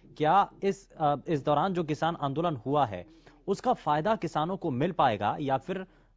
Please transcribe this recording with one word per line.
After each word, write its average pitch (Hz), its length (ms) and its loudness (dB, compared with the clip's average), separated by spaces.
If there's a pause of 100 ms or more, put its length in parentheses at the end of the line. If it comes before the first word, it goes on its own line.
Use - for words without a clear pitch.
(160)
क्या 165 340 4 (120)
इस, 196 300 -4
अ, 147 240 0 (120)
इस 143 160 -2
दौरान 151 300 2
जो 170 100 -2
किसान 156 360 -2
आंदोलन 147 360 -2
हुआ 135 300 0
है, 92 200 -6 (400)
उसका 202 260 0
फायदा 156 440 0
किसानों 170 400 -4
को 170 140 -4
मिल 139 220 0
पाएगा 110 480 2
या 135 160 0
फिर 185 300 -6 (300)